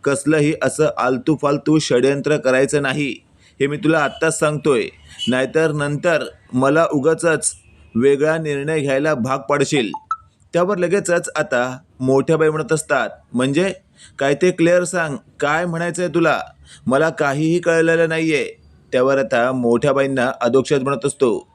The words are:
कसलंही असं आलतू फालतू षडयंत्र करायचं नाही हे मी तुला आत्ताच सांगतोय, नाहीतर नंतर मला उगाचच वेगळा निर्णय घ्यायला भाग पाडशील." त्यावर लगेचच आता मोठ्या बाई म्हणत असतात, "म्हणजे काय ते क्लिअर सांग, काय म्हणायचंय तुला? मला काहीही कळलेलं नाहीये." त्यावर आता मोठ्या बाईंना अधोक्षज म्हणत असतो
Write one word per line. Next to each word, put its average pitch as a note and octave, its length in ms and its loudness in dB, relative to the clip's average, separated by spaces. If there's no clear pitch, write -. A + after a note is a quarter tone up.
कसलंही D3 480 2
असं E3+ 340 0
आलतू B2+ 460 0
फालतू D3 360 0
षडयंत्र C#3 580 0
करायचं C3+ 460 2
नाही C#3 260 -4
हे C#3 60 2
मी D3 100 -4
तुला D#3 220 2
आत्ताच D3+ 400 -2
सांगतोय, D3 460 0
नाहीतर C#3+ 440 0
नंतर D3 520 -2
मला C#3 400 2
उगाचच D#3 600 0
वेगळा C#3+ 440 2
निर्णय D3+ 420 -4
घ्यायला C#3 340 0
भाग C3 240 -2
पाडशील." C#3 520 -2
त्यावर F3+ 260 0
लगेचच F3 580 -2
आता B2+ 420 -2
मोठ्या C3+ 360 4
बाई D#3 120 4
म्हणत D#3 240 -2
असतात, C3+ 380 0
"म्हणजे C#3 400 0
काय C#3+ 160 2
ते F#3 160 2
क्लिअर F3+ 340 2
सांग, E3 320 -4
काय D#3 260 0
म्हणायचंय E3+ 420 -4
तुला? D#3 320 0
मला C#3 240 2
काहीही D3+ 480 0
कळलेलं E3 500 2
नाहीये." D#3+ 360 0
त्यावर C3 260 2
आता B2 340 0
मोठ्या B2 400 2
बाईंना C3+ 380 0
अधोक्षज B2+ 420 2
म्हणत C#3 240 -4
असतो B2 480 0